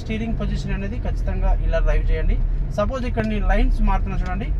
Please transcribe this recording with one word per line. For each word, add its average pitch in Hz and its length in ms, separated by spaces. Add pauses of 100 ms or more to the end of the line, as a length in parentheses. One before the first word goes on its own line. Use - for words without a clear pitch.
స్టీరింగ్ 220 380
పొజిషన్ 196 380
అనేది 196 280
ఖచ్చితంగా 185 440 (160)
ఇలా 147 200
డ్రైవ్ - 260
చేయండి. - 240 (420)
సపోజ్ 240 320
ఇక్కడ 220 240
నేను 202 180
లైన్స్ 208 280 (100)
మారుతున్నా 190 320
చూడండి 185 260 (120)